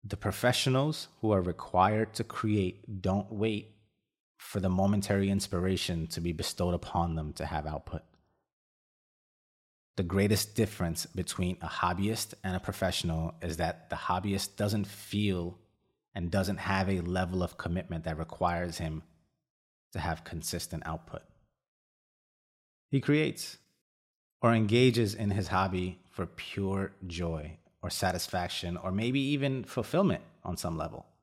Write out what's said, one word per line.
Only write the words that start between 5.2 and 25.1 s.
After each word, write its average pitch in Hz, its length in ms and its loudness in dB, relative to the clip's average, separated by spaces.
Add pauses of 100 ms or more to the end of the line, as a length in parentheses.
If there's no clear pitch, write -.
inspiration 90 760 0
to - 140 -6
be 85 120 -2
bestowed 87 400 -2
upon 85 440 0
them 76 180 -4
to 78 100 -6
have 78 220 -4
output. 76 360 -6 (1900)
The 95 80 2
greatest 98 500 2
difference 90 500 0
between 90 560 -2
a 82 60 -8
hobbyist 95 680 -2 (120)
and 92 100 -2
a 87 60 0
professional 82 840 -2
is 80 140 -4
that 82 340 -4
the - 60 -4
hobbyist 98 600 -2
doesn't 104 300 0
feel 95 720 -2 (560)
and 87 160 -2
doesn't 95 280 2
have 95 300 0
a 95 120 2
level 90 420 0
of - 160 -4
commitment 85 460 -4
that 80 140 -4
requires 87 600 -2
him 78 240 -4 (880)
to - 60 -6
have 82 260 -4
consistent 82 640 -6
output. - 360 -8 (1700)
He 135 120 2
creates - 580 0 (840)
or 117 140 6
engages 113 600 6